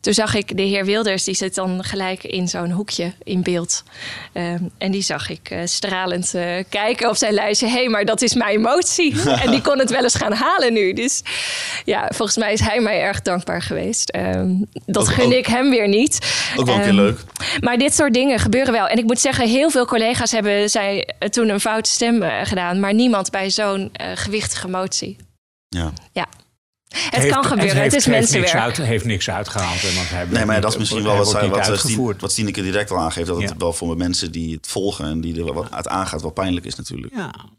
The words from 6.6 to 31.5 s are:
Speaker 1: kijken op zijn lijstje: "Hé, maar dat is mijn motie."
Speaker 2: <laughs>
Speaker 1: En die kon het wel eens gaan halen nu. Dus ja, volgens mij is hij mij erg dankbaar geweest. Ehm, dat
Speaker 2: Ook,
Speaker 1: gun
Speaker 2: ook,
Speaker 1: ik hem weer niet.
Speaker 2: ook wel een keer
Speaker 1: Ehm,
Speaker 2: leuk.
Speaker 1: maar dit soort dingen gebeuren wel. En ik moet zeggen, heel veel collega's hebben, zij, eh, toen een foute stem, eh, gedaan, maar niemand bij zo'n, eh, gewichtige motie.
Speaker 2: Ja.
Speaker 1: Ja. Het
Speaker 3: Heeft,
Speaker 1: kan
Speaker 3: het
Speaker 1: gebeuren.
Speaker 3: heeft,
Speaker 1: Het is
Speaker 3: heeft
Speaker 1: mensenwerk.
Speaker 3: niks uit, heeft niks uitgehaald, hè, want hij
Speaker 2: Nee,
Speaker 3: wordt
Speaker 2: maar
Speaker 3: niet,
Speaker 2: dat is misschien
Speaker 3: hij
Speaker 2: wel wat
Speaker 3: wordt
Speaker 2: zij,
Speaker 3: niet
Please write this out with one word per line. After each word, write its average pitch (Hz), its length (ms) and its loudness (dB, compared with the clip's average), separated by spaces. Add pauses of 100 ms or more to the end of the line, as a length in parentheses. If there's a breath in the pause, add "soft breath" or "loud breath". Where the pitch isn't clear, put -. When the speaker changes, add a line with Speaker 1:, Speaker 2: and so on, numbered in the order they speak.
Speaker 1:
kijken 214 400 0
op 214 80 0
zijn 214 180 2
lijstje: 208 340 2
"Hé, 247 200 2
maar 208 160 2
dat 220 180 0
is 233 120 2
mijn 214 260 2
motie." 285 540 2 (140)
Speaker 2:
<laughs> - 140 4
Speaker 1:
En 254 80 2
die 262 100 4
kon 285 180 2
het 220 120 2
wel 254 120 2
eens 247 120 2
gaan 220 180 0
halen 269 400 2
nu. 208 200 2
Dus 226 300 -2 (600 loud breath)
ja, - 300 -2
volgens 208 240 0
mij 208 140 0
is 214 80 0
hij 220 200 2
mij 214 200 2
erg 196 220 0
dankbaar 175 400 -2
geweest. 175 480 -4
Ehm, 185 440 0 (320)
dat 202 160 0
Speaker 2:
Ook, - 100 2
Speaker 1:
gun 254 140 4
Speaker 2:
ook, 240 60 4
Speaker 1:
ik 254 140 2
hem 254 240 2
weer 226 180 4
niet. 214 300 2 (380 loud breath)
Speaker 2:
ook 127 100 2
wel 123 80 4
een 104 60 2
keer 101 100 2
Speaker 1:
Ehm, 98 80 6
Speaker 2:
leuk. 104 220 4 (400 loud breath)
Speaker 1:
maar 240 180 2
dit 277 160 4
soort 285 200 4
dingen 254 240 4
gebeuren 247 340 2
wel. 214 160 4
En 226 100 4
ik 240 60 2
moet 233 160 2
zeggen, 262 280 2
heel 269 220 4
veel 254 160 4
collega's 233 440 2
hebben, 208 400 2
zij, 202 480 0
eh, - 100 -2
toen 226 200 2
een 202 120 2
foute 220 300 0
stem, 233 320 2
eh, 139 240 -2
gedaan, 180 340 0
maar 202 140 2
niemand 220 360 4
bij 196 200 -2
zo'n, 196 420 -2
eh, - 220 -10
gewichtige 202 540 -4
motie. 185 480 -4 (520)
Speaker 2:
Ja. 85 240 -4 (200)
Speaker 1:
Ja. 175 140 -4 (640)
Het - 320 -6
Speaker 3:
Heeft, 139 120 4
Speaker 1:
kan 269 60 2
Speaker 3:
het 277 80 0
Speaker 1:
gebeuren. 196 300 2
Speaker 3:
heeft, - 180 2
Speaker 1:
Het - 0 -
is 285 100 4
Speaker 3:
heeft 233 140 4
Speaker 1:
mensenwerk. 185 340 2
Speaker 3:
niks 113 120 2
uit, 117 120 -2
heeft 113 280 0
niks 107 260 -2
uitgehaald, 92 520 -4
hè, 92 120 -2
want 90 140 -2
hij 90 100 -6
Speaker 2:
Nee, 87 100 -4
Speaker 3:
wordt 110 160 0
Speaker 2:
maar 107 100 2
Speaker 3:
niet, 104 80 2
Speaker 2:
dat 107 100 0
is 107 60 -4
misschien 107 220 -2
Speaker 3:
hij 104 80 -2
Speaker 2:
wel 104 80 4
wat 101 100 4
Speaker 3:
wordt 104 140 0
Speaker 2:
zij, 101 80 2
Speaker 3:
niet 98 100 2